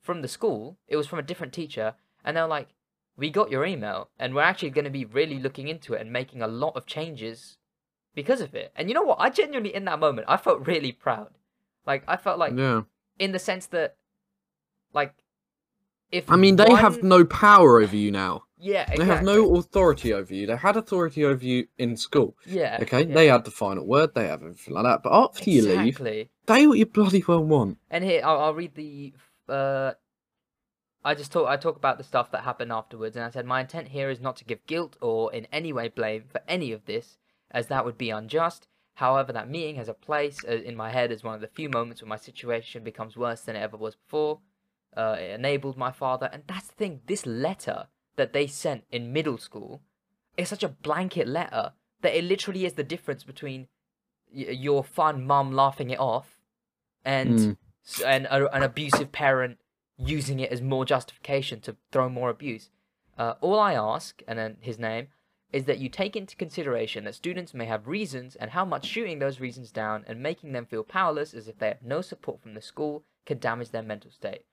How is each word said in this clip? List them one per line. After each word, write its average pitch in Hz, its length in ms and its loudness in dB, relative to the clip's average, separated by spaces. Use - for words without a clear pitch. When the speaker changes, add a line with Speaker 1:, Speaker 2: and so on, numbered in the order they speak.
Speaker 1:
from 175 200 -8
the - 60 -8
school, 147 500 -4
it 147 100 -4
was 147 100 -2
from 165 120 -8
a 143 40 -8
different 147 300 -10
teacher, 120 420 -6
and 156 140 -4
they 165 40 0
were 165 60 0
like, 147 220 -4
"We 143 140 -4
got 202 220 2
your 139 140 0
email, 107 440 -6
and 127 160 -4
we're 143 60 2
actually 170 300 0
gonna 143 180 -2
be 135 160 -6
really 135 340 -2
looking 135 300 -8
into 160 240 -8
it 107 80 -4
and 110 100 -12
making 127 300 -8
a 113 60 -2
lot 123 280 -4
of 123 100 -10
changes 120 720 -12
because 226 260 -2
of 143 140 -10
it." - 200 -10
And 175 140 -6
you 233 60 -2
know 359 80 2
what? - 180 2
I - 80 4
genuinely, 277 440 -2
in 196 120 -6
that 160 140 -2
moment, 139 300 2
I 151 80 6
felt 151 300 0
really 151 240 -2
proud. - 460 -4
Like, 139 220 -2
I 180 100 0
felt 180 220 -2
like, 147 180 0
Speaker 2:
Yeah. 127 260 2
Speaker 1:
in 196 140 0
the 185 60 -4
sense 185 280 -6
that, 165 280 -2
like, 143 200 -2
if 175 180 -4
Speaker 2:
I 160 60 10
mean, 190 220 10
they 220 160 10
have 214 240 8
Speaker 1:
one 185 120 0
Speaker 2:
no 180 160 12
power 175 560 10
over 104 140 2
you 104 160 2
now. 95 320 -2
Speaker 1:
Yeah, 190 260 -2
Speaker 2:
They 156 100 2
have 175 180 4
no 196 180 4
Speaker 1:
exactly. 175 180 6
Speaker 2:
authority 156 540 2
over 95 200 -6
you. 98 140 -4
They 113 80 -2
had 196 220 2
authority 170 480 0
over 135 180 2
you 123 240 0
in 120 200 -2
school. - 480 2
Speaker 1:
Yeah, 156 360 -2
Speaker 2:
Okay? 127 220 2
Speaker 1:
yeah. 165 100 -2
Speaker 2:
They 156 140 10
had 120 160 8
the 104 80 -12
final 98 340 -2
word, 147 300 2
they 110 120 0
have 76 140 -6
everything 82 320 -14
like 98 120 0
that. - 180 4
But - 100 0
after - 360 4
you 139 140 8
leave, 101 360 2
Speaker 1:
Exactly. 110 300 -6
Speaker 2:
they 269 220 8
what 269 100 8
you 220 80 6
bloody 196 420 4
well 170 160 4
want. 135 340 2
Speaker 1:
And 175 160 -2
here, 170 180 2
I'll, 160 160 2
I'll 151 140 0
read 160 220 -10
the, 143 380 -14
uh, 135 440 -2
I 147 120 0
just 143 180 -14
talk, 160 160 2
I 139 80 0
talk 160 180 -2
about 135 220 0
the 135 60 -16
stuff 123 280 -2
that - 120 -6
happened 120 280 -6
afterwards, 113 460 -8
and 117 80 -8
I 120 40 -10
said, 123 160 -10
"My 127 160 -2
intent 135 280 -12
here 139 200 -6
is 127 120 -8
not 127 160 -6
to - 80 -20
give 113 200 -10
guilt 165 360 -6
or 113 320 -2
in 113 180 -10
any 156 220 -6
way 117 160 -4
blame 110 420 -6
for - 160 -8
any 160 240 -4
of 107 140 -12
this, 107 320 -10
as 117 160 -4
that 135 160 -2
would 117 140 -6
be 120 120 -6
unjust. 113 580 -4
However, 131 380 0
that 113 160 -8
meeting 151 260 -8
has 113 140 -10
a 113 40 -10
place, 147 540 -4
uh, 113 60 -4
in 117 240 -6
my 110 140 -8
head 123 200 0
as 110 120 -10
one 113 120 -8
of 107 60 -12
the 110 60 -12
few 156 220 -10
moments 117 320 -6
where 113 80 -18
my 107 60 -8
situation 117 680 -10
becomes 110 340 -12
worse 120 240 -6
than 113 160 -10
it - 40 -8
ever 107 140 -8
was 110 200 -10
before. 151 440 -4
Uh, 110 240 -2
it 92 120 -10
enabled 135 440 -4
my 131 160 -4
father," 131 400 -4
and 151 160 -18
that's 190 200 -12
the - 80 -20
thing, 180 320 -8
this 202 180 -6
letter 131 640 -6
that 131 160 -2
they 143 160 0
sent 143 440 -8
in 120 200 -8
middle 147 280 -2
school - 420 -18
is 175 100 -4
such 202 160 -8
a 185 60 -2
blanket 156 580 -4
letter 123 460 -6
that 117 140 0
it 170 80 0
literally 190 420 -4
is 160 80 -4
the 147 100 -6
difference 143 400 -10
between 131 440 -14
y-, 135 180 -10
your 135 320 0
fun 147 420 -2
mum 139 260 2
laughing 135 380 0
it 131 100 -6
off 127 400 -4
and 131 360 0
Speaker 2:
Mm. 104 180 2
Speaker 1:
s-, - 160 -10
and 135 260 0
a, 139 280 0
an 135 80 0
abusive 139 480 -2
parent 127 460 0
using 135 420 -4
it 131 120 -4
as 123 100 -6
more 131 240 -2
justification 135 760 -4
to 110 140 -14
throw 131 180 0
more 123 200 -4
abuse. 113 400 -10
Uh, 117 240 -4
"All 196 180 2
I 202 140 2
ask," 110 540 -4
and 113 100 -8
then 110 220 -8
his 117 180 -10
name, 113 300 -6
"is 139 140 -4
that 127 140 -2
you 131 100 -6
take 196 260 -6
into 196 200 -12
consideration 123 720 -6
that 107 100 -12
students 175 400 -10
may 117 100 -8
have 110 220 -6
reasons 135 480 -10
and 110 160 -12
how 170 140 -2
much 156 200 -6
shooting 196 340 -8
those 139 200 -4
reasons 123 320 -12
down 107 360 -6
and 113 140 -12
making 156 300 -8
them 120 160 -8
feel 110 160 -6
powerless 156 500 -2
as 110 140 -16
if 110 100 -18
they 110 120 -4
have 101 120 -10
no 120 200 -6
support - 420 -12
from 110 100 -20
the 107 80 -16
school 151 420 -8
can - 140 -8
damage 117 320 -6
their 117 120 -8
mental 107 280 -12
state. - 420 -12